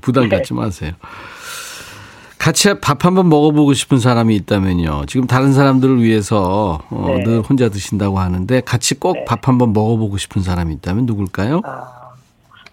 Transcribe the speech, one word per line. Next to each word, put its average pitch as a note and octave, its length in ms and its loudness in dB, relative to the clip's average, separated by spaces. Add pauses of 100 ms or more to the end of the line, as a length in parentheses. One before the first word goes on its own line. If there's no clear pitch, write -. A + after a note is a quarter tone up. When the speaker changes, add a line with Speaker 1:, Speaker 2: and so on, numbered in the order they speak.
Speaker 1:
부담 B2 280 0
Speaker 2:
네. G2 80 2
Speaker 1:
갖지 - 160 -4
마세요. A2+ 380 -6 (1500)
같이 E3 300 2 (120)
밥 - 240 -2
한번 F#3 240 4
먹어보고 D3+ 460 4
싶은 - 260 0
사람이 A#2 360 2
있다면요. F2+ 680 0
지금 B2+ 220 -2
다른 C3 240 2
사람들을 C3 500 4
위해서, G2+ 760 0 (100)
어, A2 160 -6 (100)
Speaker 2:
네. F#2+ 60 -2
Speaker 1:
늘 A2+ 180 2
혼자 B2+ 300 2
드신다고 G2 480 -2
하는데 F#2 440 0
같이 - 360 -2
꼭 F3+ 160 0
Speaker 2:
네. C#3+ 100 -8
Speaker 1:
밥 - 240 -4
한번 B2 240 4
먹어보고 G#2+ 460 0
싶은 - 240 -4
사람이 F2 320 -2
있다면 F#2+ 320 -4
누굴까요? G#2 580 -2
Speaker 2:
아, B2+ 460 -16 (640)